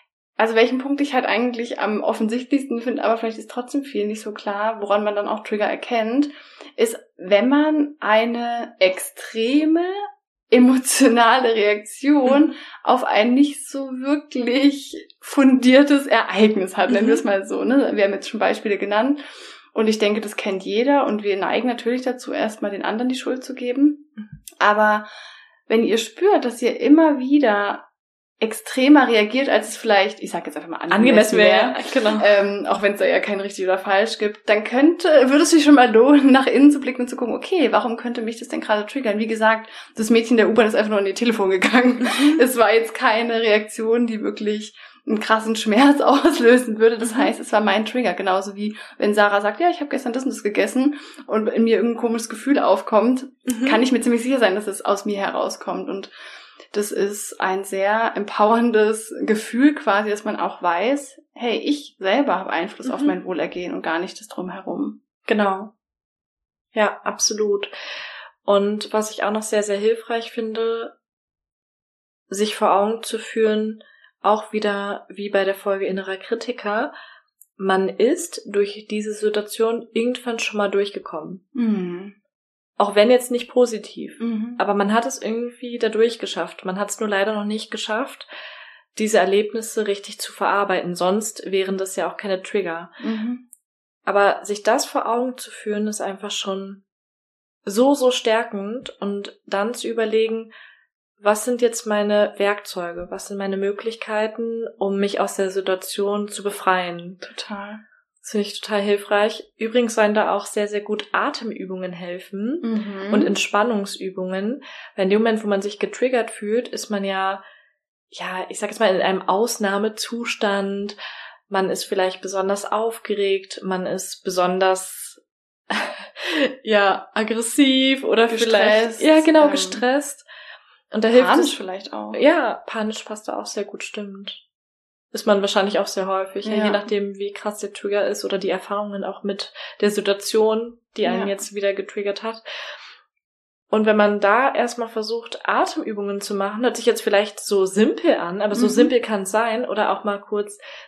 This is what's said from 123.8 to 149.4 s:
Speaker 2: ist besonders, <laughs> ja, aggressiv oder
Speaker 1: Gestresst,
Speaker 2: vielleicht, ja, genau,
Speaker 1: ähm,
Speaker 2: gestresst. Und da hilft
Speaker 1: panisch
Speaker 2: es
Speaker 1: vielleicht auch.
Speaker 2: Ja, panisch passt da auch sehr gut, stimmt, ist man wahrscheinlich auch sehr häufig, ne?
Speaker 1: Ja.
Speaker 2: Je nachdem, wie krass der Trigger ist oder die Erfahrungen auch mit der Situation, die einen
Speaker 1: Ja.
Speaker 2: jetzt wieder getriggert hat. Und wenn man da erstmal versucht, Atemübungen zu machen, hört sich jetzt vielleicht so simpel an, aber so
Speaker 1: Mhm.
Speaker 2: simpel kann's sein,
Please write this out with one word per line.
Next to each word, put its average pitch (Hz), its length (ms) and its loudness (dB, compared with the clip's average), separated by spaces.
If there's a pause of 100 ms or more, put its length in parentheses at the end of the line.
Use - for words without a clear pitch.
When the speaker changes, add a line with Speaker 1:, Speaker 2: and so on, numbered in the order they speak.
Speaker 2:
ist - 380 -8
besonders, 185 1000 -2 (440)
<laughs> - 960 -6
ja, 202 500 2
aggressiv 262 920 2
oder - 220 4
Speaker 1:
Gestresst, 226 720 2
Speaker 2:
vielleicht, - 40 -12
ja, 311 220 6
genau, 311 220 8
Speaker 1:
ähm, 294 60 2
Speaker 2:
gestresst. 254 720 -2 (640)
Und 220 140 0
da 226 40 4
hilft 247 200 8
Speaker 1:
panisch 302 180 4
Speaker 2:
es - 80 -4
Speaker 1:
vielleicht 190 380 -12
auch. 214 240 -10
Speaker 2:
Ja, 277 500 2
panisch 220 380 -6
passt 214 240 -12
da - 100 -6
auch 208 80 -10
sehr 208 180 -6
gut, - 200 -12
stimmt, 196 580 -12 (720)
ist - 140 -10
man 202 140 2
wahrscheinlich 202 380 0
auch 196 80 -2
sehr 190 200 -6
häufig, 190 400 -6
ne? 214 120 -2
Speaker 1:
Ja. 214 80 2
Speaker 2:
Je 208 40 0
nachdem, 202 460 -4
wie 202 160 -8
krass 214 260 -10
der 202 140 -10
Trigger 202 340 -2
ist 208 180 -6
oder 196 140 -4
die 190 120 -4
Erfahrungen 202 540 -6
auch 196 180 -10
mit 202 300 -8 (280)
der 208 100 2
Situation, 214 880 -2 (180)
die 220 100 0
einen 196 160 -2
Speaker 1:
Ja. 196 60 -4
Speaker 2:
jetzt 196 260 -8
wieder 196 200 -2
getriggert 196 480 -6
hat. 220 200 -10 (1300)
Und 214 160 0
wenn 214 120 4
man 208 240 4
da 226 340 2
erstmal 240 340 -4
versucht, 226 560 -8
Atemübungen 208 760 -4
zu 202 140 -8
machen, 202 280 -6
hört 233 140 0
sich 226 100 -10
jetzt 240 160 0
vielleicht 208 380 0
so 190 260 0
simpel 226 480 2
an, 180 260 -4
aber 208 140 -2
so 240 120 2
Speaker 1:
Mhm. - 40 2
Speaker 2:
simpel 269 300 4
kann's 196 320 -4
sein, 226 360 -2